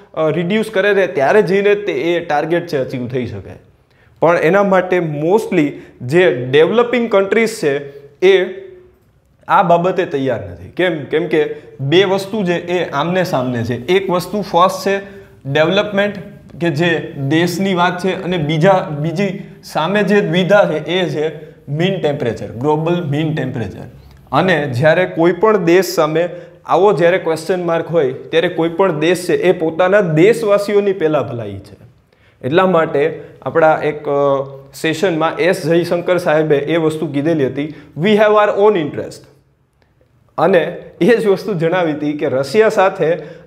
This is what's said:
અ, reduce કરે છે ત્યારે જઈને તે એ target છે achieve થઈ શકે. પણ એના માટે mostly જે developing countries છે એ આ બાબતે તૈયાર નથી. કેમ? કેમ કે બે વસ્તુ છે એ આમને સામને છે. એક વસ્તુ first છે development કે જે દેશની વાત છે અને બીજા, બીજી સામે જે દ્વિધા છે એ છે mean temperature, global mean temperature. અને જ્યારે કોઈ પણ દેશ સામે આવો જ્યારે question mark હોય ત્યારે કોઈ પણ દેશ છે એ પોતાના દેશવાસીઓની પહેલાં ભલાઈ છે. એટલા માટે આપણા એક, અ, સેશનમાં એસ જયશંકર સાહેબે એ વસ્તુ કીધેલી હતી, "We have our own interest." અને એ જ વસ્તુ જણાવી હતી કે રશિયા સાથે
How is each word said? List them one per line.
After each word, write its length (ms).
અ, 140
reduce 420
કરે 240
છે 120
ત્યારે 360
જઈને 320
તે 180
એ 320
target 420
છે 100
achieve 320
થઈ 180
શકે. 240
પણ 160
એના 260
માટે 340
mostly 720
જે 480
developing 600
countries 380
છે 160
એ 360
આ 140
બાબતે 440
તૈયાર 440
નથી. 180
કેમ? 360
કેમ 240
કે 260
બે 240
વસ્તુ 400
છે 100
એ 360
આમને 340
સામને 400
છે. 220
એક 240
વસ્તુ 300
first 460
છે 120
development 600
કે 100
જે 480
દેશની 560
વાત 300
છે 180
અને 140
બીજા, 360
બીજી 500
સામે 380
જે 180
દ્વિધા 440
છે 140
એ 300
છે 280
mean 320
temperature, 460
global 580
mean 300
temperature. 480
અને 340
જ્યારે 400
કોઈ 260
પણ 240
દેશ 280
સામે 440
આવો 260
જ્યારે 260
question 480
mark 220
હોય 240
ત્યારે 360
કોઈ 200
પણ 320
દેશ 280
છે 60
એ 180
પોતાના 480
દેશવાસીઓની 920
પહેલાં 360
ભલાઈ 300
છે. 340
એટલા 200
માટે 560
આપણા 400
એક, 260
અ, 360
સેશનમાં 540
એસ 300
જયશંકર 520
સાહેબે 380
એ 200
વસ્તુ 300
કીધેલી 400
હતી, 280
"We 80
have 220
our 360
own 140
interest." 380
અને 380
એ 160
જ 100
વસ્તુ 280
જણાવી 380
હતી 200
કે 160
રશિયા 400
સાથે 480